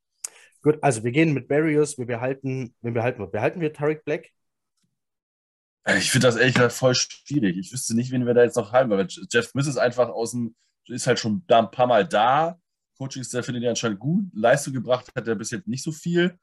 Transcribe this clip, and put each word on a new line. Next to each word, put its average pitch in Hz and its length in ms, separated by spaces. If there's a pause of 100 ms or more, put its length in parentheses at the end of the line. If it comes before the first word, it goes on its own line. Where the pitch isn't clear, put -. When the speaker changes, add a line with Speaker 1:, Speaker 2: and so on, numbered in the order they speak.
(640)
Speaker 1:
Gut, 151 200
also 120 200
wir 120 100
gehen 160 200
mit 123 160
Barrios, 151 500
wir 120 80
behalten, 131 760
wen 117 120
behalten 120 260
wir? 98 60
Behalten 131 340
wir 151 120
Tariq 151 320
Black? - 260 (1500)
Speaker 2:
Äh, 104 140
ich - 120
find 127 120
das 120 140
ehrlich 123 180
gesagt 123 200
voll 127 200
schwierig. 107 600
Ich 95 160
wüsste 117 240
nicht, 123 140
wen 123 160
wir 120 80
da 120 100
jetzt 117 120
noch 110 160
haben, 127 180
weil 98 160
J-, 95 240
Jeff 117 180
Smith 139 180
ist 131 120
einfach 120 300
aus 117 240
dem, 120 220 (340)
ist - 180
halt 123 120
schon 104 280
da 117 140
ein 107 100
paar 123 160
Mal 123 200
da. 139 520 (400)
Coaching-Staff 127 480
findet 123 180
ihn 123 60
anscheinend 110 280
gut. 165 260 (100)
Leistung 127 380
gebracht 123 440
hat 113 100
er 113 80
bis 107 160
jetzt 107 180
nicht 131 140
so 165 100
viel. 175 500